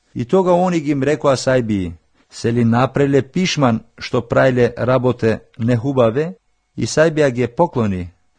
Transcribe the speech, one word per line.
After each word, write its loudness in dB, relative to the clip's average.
И -6
тога 2
они 2
ги -4
им -2
рекоа 2
Сајбии: -2
„Се -4
ли 2
напреле 2
пишман -2
што -4
прајле 2
работе 0
нехубаве?“ 0
И -4
Сајбија 2
ги -2
е -6
поклони -2